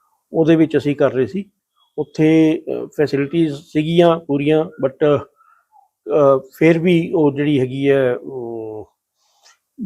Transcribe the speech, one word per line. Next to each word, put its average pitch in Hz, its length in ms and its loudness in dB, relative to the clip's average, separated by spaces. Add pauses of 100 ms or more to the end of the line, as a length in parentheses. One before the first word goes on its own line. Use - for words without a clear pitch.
(320)
ਉਹਦੇ 165 240 2
ਵਿੱਚ 156 200 2
ਅਸੀਂ 139 200 -2
ਕਰ 139 160 0
ਰਹੇ 127 140 -2
ਸੀ। 196 240 -10 (480)
ਉੱਥੇ, 156 720 2
ਅ, 123 180 -8
ਫੈਸਿਲਿਟੀਜ਼ 147 680 -2
ਸੀਗੀਆਂ 165 680 0
ਪੂਰੀਆਂ, 147 440 0
but, 143 560 -2 (920)
ਅ, 139 260 4 (200)
ਫਿਰ 165 200 4
ਵੀ 170 360 0
ਉਹ 151 180 2
ਜਿਹੜੀ 147 280 -2
ਹੈਗੀ 135 300 -2
ਹੈ, 135 240 2
ਅਮ, 113 680 -12 (1000)